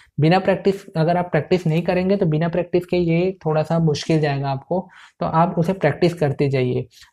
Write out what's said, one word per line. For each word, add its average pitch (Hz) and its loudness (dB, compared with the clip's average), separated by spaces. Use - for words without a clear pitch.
बिना 165 4
प्रैक्टिस, 190 0
अगर 165 0
आप 175 -4
प्रैक्टिस 175 0
नहीं 160 0
करेंगे 185 0
तो 190 0
बिना 156 0
प्रैक्टिस 175 -2
के 180 -2
ये 175 0
थोड़ा 156 0
सा 165 -2
मुश्किल 160 0
जाएगा 139 -2
आपको, 175 -6
तो 170 -2
आप 165 0
उसे 170 0
प्रैक्टिस 170 0
करते 143 0
जाइए। 127 -2